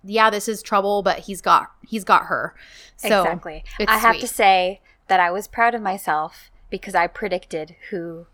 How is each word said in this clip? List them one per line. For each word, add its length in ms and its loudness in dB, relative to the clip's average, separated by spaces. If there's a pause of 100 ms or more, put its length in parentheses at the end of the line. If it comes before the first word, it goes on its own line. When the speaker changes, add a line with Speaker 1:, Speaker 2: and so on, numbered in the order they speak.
Speaker 1:
yeah, 240 2
this 200 -2
is 140 -6
trouble, 400 0
but 180 0
he's 200 -12
got, 320 2 (140)
he's 180 -8
got 220 4
her. 280 -4 (420)
So 260 2
Speaker 2:
Exactly. 420 -6 (160)
Speaker 1:
it's 100 0
Speaker 2:
I 80 4
have 180 4
Speaker 1:
sweet. 40 -8
Speaker 2:
to 80 -6
say 520 2 (280)
that 100 4
I 120 4
was 180 -6
proud 260 2
of 60 -4
myself 680 -4 (180)
because 260 -10
I 120 4
predicted 680 -6 (160)
who 440 -10